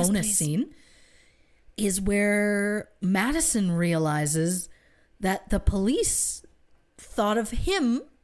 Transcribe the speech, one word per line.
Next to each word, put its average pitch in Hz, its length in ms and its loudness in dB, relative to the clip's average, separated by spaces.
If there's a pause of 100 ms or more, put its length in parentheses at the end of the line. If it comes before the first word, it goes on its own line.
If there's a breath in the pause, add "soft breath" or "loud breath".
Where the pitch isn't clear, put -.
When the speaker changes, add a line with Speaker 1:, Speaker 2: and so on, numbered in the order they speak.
Speaker 1:
bonus 208 200 0
Speaker 2:
please. 208 100 0
Speaker 1:
scene, 160 360 0 (1000 soft breath)
is 196 240 -2
where 208 880 0 (120)
Madison 202 720 0
realizes 160 1000 0 (500 soft breath)
that 208 300 -4
the 202 100 0
police 208 840 0 (520)
thought 214 400 -2
of 220 140 -2
him 294 500 0 (220)